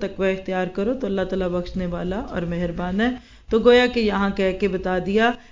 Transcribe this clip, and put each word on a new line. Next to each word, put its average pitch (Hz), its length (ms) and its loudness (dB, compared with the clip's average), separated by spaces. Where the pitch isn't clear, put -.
तकवा 190 280 -2
इख्तियार 185 460 -2
करो 202 180 -2
तो - 140 -4
अल्लाह 190 180 0
ताला 185 240 -2
बख्शने 180 380 -4
वाला 175 340 -4
और 175 240 -6
मेहरबान 175 560 -4
है। 247 100 2
तो 226 100 4
गोया 247 280 8
कि 240 140 0
यहाँ 202 320 2
कह 190 200 2
के 190 160 -2
बता 185 320 -2
दिया 220 340 2